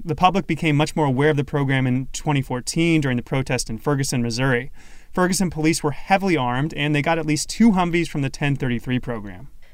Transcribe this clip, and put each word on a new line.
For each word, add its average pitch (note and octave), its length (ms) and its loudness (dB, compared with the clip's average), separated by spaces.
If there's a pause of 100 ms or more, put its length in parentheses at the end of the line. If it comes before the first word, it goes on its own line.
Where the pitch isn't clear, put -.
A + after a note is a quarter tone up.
The D#3+ 100 -4
public F3+ 320 2
became D#3 300 0
much D3+ 180 2
more D#3 120 2
aware C3+ 240 4
of D3 60 2
the C#3+ 80 0
program C3+ 440 0
in B2+ 240 0
twenty D3 300 -2
fourteen D#3+ 580 0
during C3 160 0
the A#2+ 80 -2
protest C3 440 -2
in A2+ 100 -6
Ferguson, C3+ 440 0
Missouri. A#2+ 480 0 (420)
Ferguson F3+ 380 2
police D#3 320 0
were D3+ 80 0
heavily F#3+ 480 2
armed, B2+ 340 0
and D3 220 0
they C#3+ 80 2
got E3 160 2
at D#3 80 -4
least D3+ 240 -2
two A3+ 220 6
Humvees F3 360 2
from D3 140 -4
the C3+ 80 0
ten C#3+ 260 0
thirty-three B2+ 420 -2
program. A2 500 -10 (260)